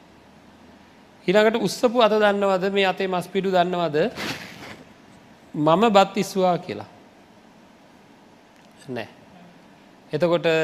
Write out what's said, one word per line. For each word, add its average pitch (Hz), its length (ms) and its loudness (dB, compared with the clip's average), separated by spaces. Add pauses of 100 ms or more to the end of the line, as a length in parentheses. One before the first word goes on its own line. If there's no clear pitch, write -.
(1300)
ඊළඟට 214 360 2
උස්සපු 233 380 0
අත 214 120 4
දන්නවද, 202 580 2
මේ 196 140 0
අතේ 185 220 -2
මස් 180 200 -4
පිඩු 190 240 -4
දන්නවද 175 460 0 (1600)
මම 160 360 2
බත් 196 280 4
ඉස්සුවා 185 400 0
කියලා? 104 320 -12 (2000)
නෑ. 120 240 -12 (1040)
එතකොට 165 360 0 (160)